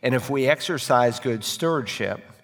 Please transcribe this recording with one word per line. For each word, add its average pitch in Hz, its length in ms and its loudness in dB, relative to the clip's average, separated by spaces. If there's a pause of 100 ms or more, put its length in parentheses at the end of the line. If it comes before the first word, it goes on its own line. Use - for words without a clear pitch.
And 127 120 2
if 120 160 -2
we 139 160 0
exercise 127 720 2
good 113 240 -4
stewardship, 120 800 -4 (200)